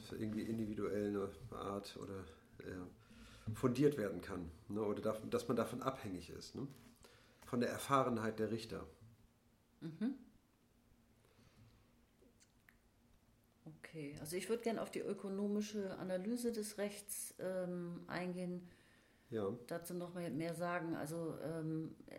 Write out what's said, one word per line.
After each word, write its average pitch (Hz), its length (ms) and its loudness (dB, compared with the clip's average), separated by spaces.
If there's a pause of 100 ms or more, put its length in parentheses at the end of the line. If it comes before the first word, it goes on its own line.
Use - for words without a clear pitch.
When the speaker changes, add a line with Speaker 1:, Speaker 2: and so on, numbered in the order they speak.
(120)
Speaker 1:
irgendwie 107 300 -2
individueller 104 880 2 (220)
Art - 500 -4
oder, 98 220 -6 (440)
ja, 92 180 -6 (680)
fundiert 135 420 8
werden 90 240 2
kann, 90 300 -4 (180)
ne? 104 140 2
Oder 104 180 2
darf-, 110 300 2
dass - 180 2
man 127 80 6
davon 120 240 2
abhängig 95 480 -2
ist, 82 260 -10
ne? 117 120 -2 (800)
Von 120 140 2
der - 100 4
Erfahrenheit 117 680 4
der 107 100 2
Richter. - 360 -2 (920)
Speaker 2:
Mhm. 208 360 0 (3500)
Okay, 156 540 -8
also 160 160 -2
ich 202 120 0
würd 233 140 4
gern 226 160 2
auf - 120 -2
die - 100 0
ökonomische 202 1000 2
Analyse 214 540 2
des 214 260 -2
Rechts, - 600 -4
ähm, 180 680 -2
eingehen. 180 640 -2 (600)
Speaker 1:
Ja. 101 220 2 (140)
Speaker 2:
Dazu 170 280 -4
noch 175 200 -4
mal 170 160 -2
mehr 165 240 0
sagen. 170 420 2
Also, 160 460 -2
ähm, 160 520 0 (240)